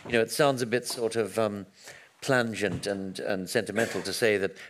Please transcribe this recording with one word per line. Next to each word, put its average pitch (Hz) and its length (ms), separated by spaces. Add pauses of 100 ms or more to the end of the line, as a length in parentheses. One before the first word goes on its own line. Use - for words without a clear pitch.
you - 60
know, 117 80
it 113 100
sounds 139 320
a 127 40
bit 117 200
sort 113 300
of, 107 240
um, 104 260 (540)
plangent 107 680
and, 95 320
and 92 300
sentimental 107 520
to 95 100
say 107 260
that 95 180 (140)